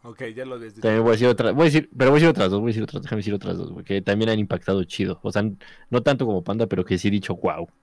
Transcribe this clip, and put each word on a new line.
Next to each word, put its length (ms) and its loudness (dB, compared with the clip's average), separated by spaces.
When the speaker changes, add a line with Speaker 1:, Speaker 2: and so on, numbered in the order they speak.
Speaker 1:
Ok, 160 -16
ya 120 -12
lo 80 -12
habías 200 -16
dicho. 80 -14
Speaker 2:
también 200 2
voy 80 4
a 20 6
decir 160 4
otra, 240 2
voy 100 2
a 20 6
decir, 340 2
pero 140 6
voy 60 6
a 20 6
decir 100 6
otras 200 2
dos, 100 0
voy 80 -2
a 20 0
decir 140 -2
otras, 180 -10
déjame 160 -6
decir 160 -4
otras 240 -6
dos, 140 -10
güey, 120 -16
que 160 -2
también 300 0
han 80 0
impactado 460 -2
chido. 380 -6
O 100 -6
sea, 100 -2
n-, 140 -4
no 120 0
tanto 220 0
como 180 -2
Panda, 240 -2
pero 180 -4
que 140 -2
sí 100 -2
he 20 2
dicho, 240 -2
"Guau". 340 -4